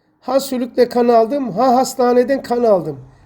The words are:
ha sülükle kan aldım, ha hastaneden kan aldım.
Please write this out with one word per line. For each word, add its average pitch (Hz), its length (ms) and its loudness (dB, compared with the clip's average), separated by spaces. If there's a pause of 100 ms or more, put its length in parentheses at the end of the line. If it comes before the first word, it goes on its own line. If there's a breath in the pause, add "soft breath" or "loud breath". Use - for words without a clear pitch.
(200)
ha 262 200 -2
sülükle 247 480 -2
kan 240 200 0
aldım, 233 420 2
ha 240 260 2
hastaneden 247 680 0
kan 240 220 -2
aldım. 156 360 0 (260 soft breath)